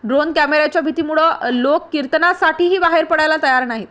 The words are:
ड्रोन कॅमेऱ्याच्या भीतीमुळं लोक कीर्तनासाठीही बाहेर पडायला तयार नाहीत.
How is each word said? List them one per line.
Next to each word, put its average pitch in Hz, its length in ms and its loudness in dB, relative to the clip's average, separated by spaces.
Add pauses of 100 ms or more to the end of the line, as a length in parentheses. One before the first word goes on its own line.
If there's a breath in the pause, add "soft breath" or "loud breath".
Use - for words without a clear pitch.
ड्रोन 285 280 0
कॅमेऱ्याच्या 302 500 0
भीतीमुळं 311 680 -2
लोक 277 400 0
कीर्तनासाठीही 339 840 0
बाहेर 330 260 2
पडायला 311 380 0
तयार 262 220 2
नाहीत. 226 260 -8